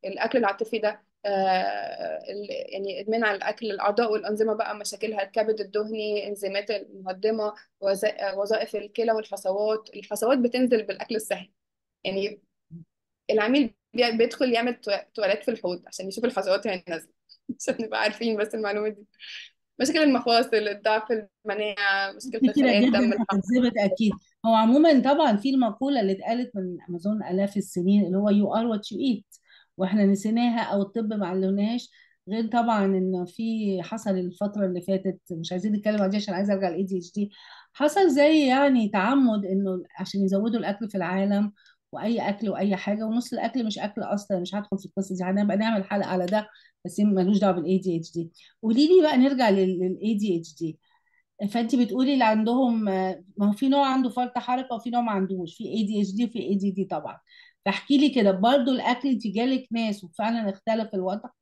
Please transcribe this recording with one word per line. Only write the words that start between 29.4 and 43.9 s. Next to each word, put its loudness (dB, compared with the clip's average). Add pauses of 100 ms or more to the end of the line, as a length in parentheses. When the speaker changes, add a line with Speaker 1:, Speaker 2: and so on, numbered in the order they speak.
Speaker 2:
واحنا 2
نسيناها 2
أو -2
الطب -4
ما -4
علمناش، -2 (400)
غير -2
طبعًا 0
إن 0
في، -4
حصل -6
الفترة -4
اللي -2
فاتت، -2 (120)
مش -8
عايزين -2
نتكلم 0
عن 2
دي -2
عشان -4
عايزة 0
أرجع -2
ل -4
إيه -2
دي -6
اتش -8
دي، -4 (420)
حصل 4
زي 6
يعني 4
تعمد 2
إنه 0 (160)
عشان -4
يزودوا 2
الأكل -4
في -10
العالم، 0 (380)
وأي -2
أكل -4
وأي 0
حاجة، -4
ونص -4
الأكل -2
مش -4
أكل -6